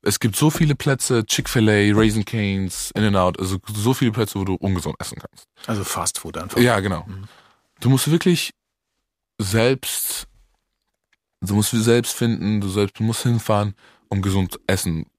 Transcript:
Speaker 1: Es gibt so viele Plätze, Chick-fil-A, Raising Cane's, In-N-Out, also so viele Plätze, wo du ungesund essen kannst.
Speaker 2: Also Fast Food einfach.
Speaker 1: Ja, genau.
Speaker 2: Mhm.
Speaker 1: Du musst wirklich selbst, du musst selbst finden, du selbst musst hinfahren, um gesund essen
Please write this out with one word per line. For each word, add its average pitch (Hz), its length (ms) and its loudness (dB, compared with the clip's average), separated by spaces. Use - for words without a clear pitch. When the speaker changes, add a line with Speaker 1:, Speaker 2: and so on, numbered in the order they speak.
Speaker 1:
Es 104 140 0
gibt 110 160 0
so 151 140 4
viele 151 260 2
Plätze, 123 500 0
Chick-fil-A, 104 720 4
Raising 110 280 4
Cane's, 98 720 -4
In-N-Out, 98 440 2
also 92 180 -2
so 107 200 0
viele 120 180 0
Plätze, 107 280 -4
wo 98 40 -2
du 95 120 -2
ungesund 90 440 -4
essen - 200 -12
kannst. - 280 -20
Speaker 2:
Also 104 160 -4
Fast - 360 -6
Food 80 180 -12
einfach. - 220 -6
Speaker 1:
Ja, 120 220 4
genau. 95 260 -4
Speaker 2:
Mhm. 95 180 -14
Speaker 1:
Du 123 100 2
musst 135 220 2
wirklich 170 400 0
selbst, 113 880 -2
du 95 140 -2
musst 104 160 2
selbst 117 440 2
finden, 107 460 0
du 98 80 -4
selbst 101 300 -2
musst 110 240 -2
hinfahren, 107 520 0
um 101 120 0
gesund 95 460 0
essen 87 380 0